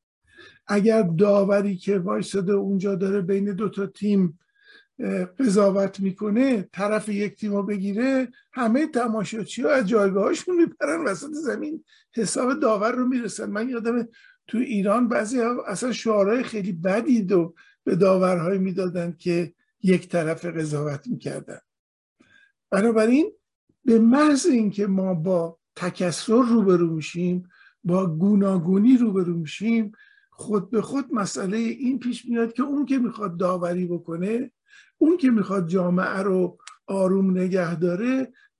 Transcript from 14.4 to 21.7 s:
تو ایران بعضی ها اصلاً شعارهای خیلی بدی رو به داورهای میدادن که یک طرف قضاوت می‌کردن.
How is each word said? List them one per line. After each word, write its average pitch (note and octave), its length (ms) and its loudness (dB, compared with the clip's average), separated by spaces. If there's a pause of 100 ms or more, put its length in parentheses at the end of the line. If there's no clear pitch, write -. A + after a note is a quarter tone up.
تو G#3+ 120 -6
ایران G#3+ 500 0
بعضی A#3 320 -2
ها B3 260 -2
اصلاً A3+ 260 -4
شعارهای G#3+ 500 2
خیلی G#3+ 300 -6
بدی G3 540 0
رو F3 280 2 (300)
به - 120 0
داورهای F#3 640 2
میدادن F3+ 600 -4
که F3 360 -2 (280)
یک F#3 260 2
طرف E3 360 -2
قضاوت D3+ 640 -6
می‌کردن. - 520 -10 (1120)